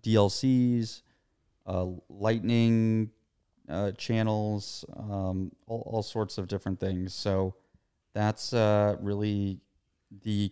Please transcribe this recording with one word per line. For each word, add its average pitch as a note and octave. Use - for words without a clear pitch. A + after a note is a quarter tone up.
D A2
L G2+
Cs, B2
uh, F#2
Lightning, A2+
uh, F#2+
channels, G#2+
um, F#2+
all, A#2
all A2
sorts G#2+
of F#2+
different F#2+
things. F#2
So F#2+
that's, G#2+
uh, G#2
really G2+
the G#2